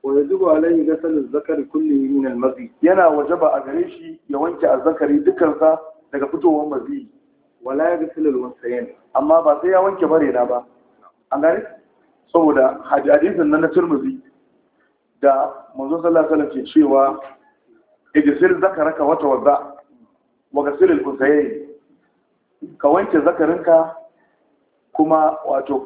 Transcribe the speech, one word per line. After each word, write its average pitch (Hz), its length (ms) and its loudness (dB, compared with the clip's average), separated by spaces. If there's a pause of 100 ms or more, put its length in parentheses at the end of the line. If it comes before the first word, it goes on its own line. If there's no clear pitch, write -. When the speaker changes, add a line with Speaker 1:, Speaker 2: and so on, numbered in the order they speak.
Speaker 1:
Wa 135 120 -4
yajibu 170 360 0
alayhi 160 340 2
ghaslu 156 440 -2
az-zakari 147 400 -4
kullihi 147 400 -2
min 139 180 -2
al-madhi. 123 440 -6 (120)
Speaker 2:
Yana 180 260 4
wajaba 151 460 0
a 139 60 -2
gare 151 300 -6
shi - 380 -20
ya 143 100 -6
wanke 160 280 -4
azzakari 143 540 0
dukkansa 160 580 2 (340)
daga 139 140 -4
fitowar 151 400 0
mazi. 226 400 -8 (560)
Speaker 1:
Wala 139 280 -4
yaghsilu 156 420 -4
al-unsayayn. 123 560 -6 (260)
Speaker 2:
Amma 151 280 4
ba 151 180 4
sai 175 100 0
ya 185 100 4
wanke 190 260 0
marena 139 420 2
ba. 123 160 -4 (680)
An 139 80 -4
gane? 180 220 0 (680)
Saboda 143 560 2
hadi-, 143 220 -2
hadisin 156 400 2
nan 151 100 2
na 160 80 0
Tirmidhi 151 500 -2 (1040)
da 135 260 2 (300)
manzo 156 240 -6
sallallahu 170 240 2
alaihi 160 80 0
wasallam 151 160 -2
ke 131 180 -8
cewa, 139 520 2 (920)
"Igsil 160 460 2
zakaraka 160 440 -2
wa 156 120 2
tawadda 139 400 2 (960)
wa 143 160 -2
ghsil 170 220 2
al-unsayayn." 139 800 0 (1080)
Ka 143 100 0
wanke 190 360 2
zakarinka 165 720 2 (960)
kuma 156 460 0 (100)
wato 135 380 -4